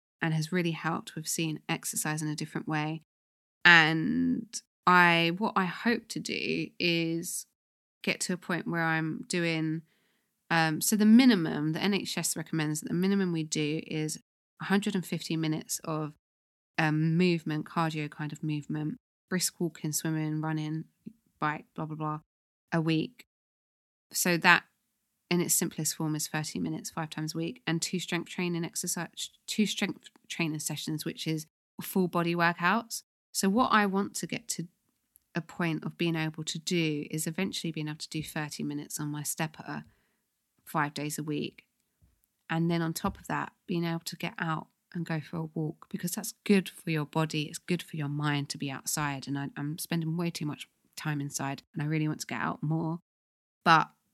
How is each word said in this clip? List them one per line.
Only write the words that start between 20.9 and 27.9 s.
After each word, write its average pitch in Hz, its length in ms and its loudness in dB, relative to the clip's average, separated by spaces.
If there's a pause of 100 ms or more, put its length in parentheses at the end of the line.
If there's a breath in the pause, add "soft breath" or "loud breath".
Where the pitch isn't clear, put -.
bike, 156 280 -2 (100)
blah, 160 100 -6
blah, 156 120 -8
blah, 151 220 -4 (520)
a 170 80 2
week. 160 460 0 (880)
So 175 240 2
that 175 260 8 (680)
in 175 120 4
its 165 120 2
simplest 160 420 0
form 156 200 -2
is 151 140 -4
thirty 156 300 -4
minutes, 160 320 -4
five 160 180 -6
times 156 260 -6
a - 40 -8
week, 165 280 -6
and 160 140 0
two - 180 -2